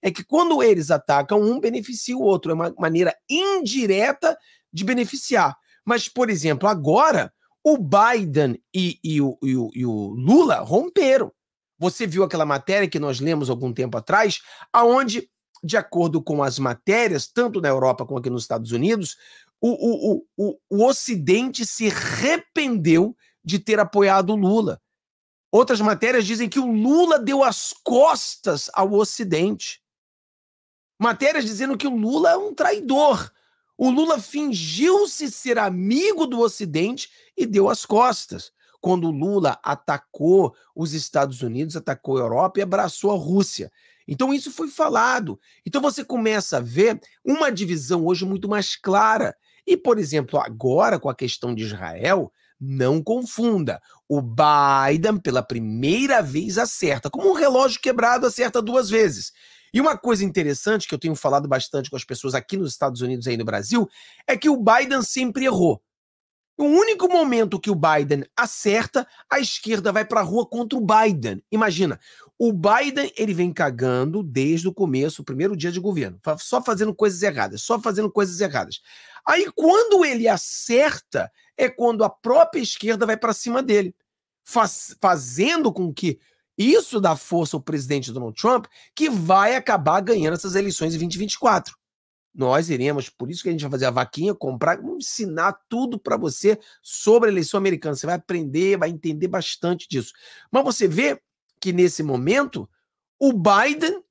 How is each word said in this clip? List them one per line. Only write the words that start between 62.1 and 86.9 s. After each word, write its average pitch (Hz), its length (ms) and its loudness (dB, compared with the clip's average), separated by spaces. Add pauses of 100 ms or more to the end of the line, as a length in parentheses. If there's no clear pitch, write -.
aqui 139 220 -4
nos 170 160 -4
Estados 127 300 -4
Unidos 123 240 -6
e 131 40 -4
aí 120 60 -2
no 113 80 -4
Brasil, 107 440 0 (380)
é 262 100 0
que 277 120 0
o 294 80 4
Biden 254 460 2
sempre 254 420 -4
errou. 180 360 2 (800)
O 294 60 0
único 359 440 4
momento 240 520 2
que 214 100 -4
o 196 60 2
Biden 147 480 2 (120)
acerta, 226 720 -2 (240)
a 277 80 2
esquerda 214 540 -2
vai 214 120 0
pra 214 180 0
rua 196 220 0
contra 233 320 -6
o 233 80 -2
Biden. 180 560 2 (120)
Imagina, 185 480 0 (360)
o 233 160 2
Biden, 262 640 0
ele 220 160 -2
vem 180 200 -2
cagando 131 720 -2
desde 151 420 -2
o 185 80 -4
começo, 151 480 -2
o - 20 -14
primeiro 170 320 -4
dia 165 140 -6
de 175 80 -6
governo, 156 420 -4
fa-, 156 160 -4
só - 240 -2
fazendo 214 320 -2
coisas 185 300 0
erradas, 107 400 -2
só 226 180 -2
fazendo 214 300 -2
coisas 180 300 -2
erradas. 143 400 -4 (440)
Aí, 359 300 2
quando 392 500 6
ele 240 220 0
acerta, - 1040 0 (260)
é 170 120 2
quando 226 340 0
a - 80 0
própria 285 500 2
esquerda 220 460 -2
vai 220 100 0
pra 226 160 -2
cima 240 300 -4
dele, 208 320 2 (500)
faz-, - 560 -2
fazendo 185 720 0
com 170 220 -4
que 156 240 -4 (400)
isso 254 420 2